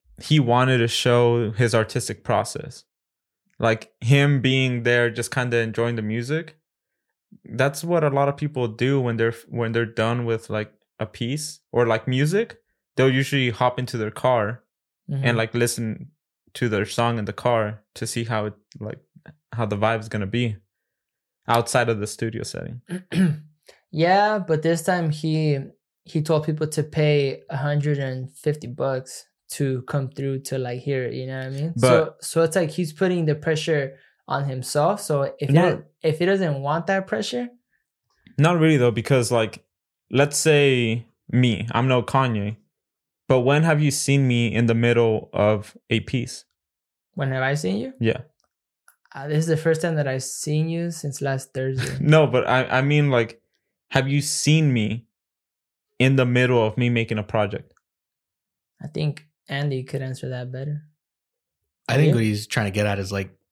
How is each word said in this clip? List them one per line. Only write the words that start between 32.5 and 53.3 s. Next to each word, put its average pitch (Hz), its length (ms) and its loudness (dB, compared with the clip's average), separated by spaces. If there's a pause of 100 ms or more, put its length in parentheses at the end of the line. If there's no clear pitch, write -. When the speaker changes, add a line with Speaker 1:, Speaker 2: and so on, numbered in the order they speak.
Speaker 2:
like 160 140 0
he's 170 200 -4
putting 180 340 -2
the 151 100 0
pressure 151 640 -2 (300)
on 139 220 -2
himself. 147 520 0
So 139 380 -2
if 120 100 -2
he 139 60 4
Speaker 1:
Not 175 220 6
Speaker 2:
do-, - 80 -18 (160)
if 156 180 0
he 175 60 0
doesn't 175 360 0
want 151 260 -4
that 196 200 -2
pressure 240 400 -4 (920)
Speaker 1:
Not 165 220 4
really 156 180 6
though, 120 140 4 (120)
because, 123 280 2
like, 113 320 0 (480)
let's 143 260 2
say 127 680 2 (240)
me, 117 400 2
I'm 120 160 0
no 127 160 2
Kanye, 110 540 -2 (720)
but 127 120 4
when 143 220 4
have 156 180 2
you 147 100 2
seen 139 360 2
me 117 260 2
in 117 120 2
the 113 100 4
middle 117 560 2
of 104 460 0 (120)
a 113 120 0
piece? - 420 -6 (720)
Speaker 2:
When 135 180 -4
have 131 120 -2
I 135 120 0
seen 185 220 -4
you? 262 220 -8
Speaker 1:
Yeah. 113 220 0 (920)
Speaker 2:
Uh, 139 160 -12
this 151 100 0
is 160 80 0
the 156 100 2
first 160 240 0
time 165 140 -2
that 143 120 0
I've 131 160 -4
seen 156 460 -4
you 170 220 -4
since 147 300 -10
last 135 320 -4
Thursday. 131 440 -4
Speaker 1:
<laughs> - 40 -4
No, 151 260 6
but 120 200 2
I, 127 320 2
I - 20 2
mean, 147 280 2
like, 117 320 0 (500)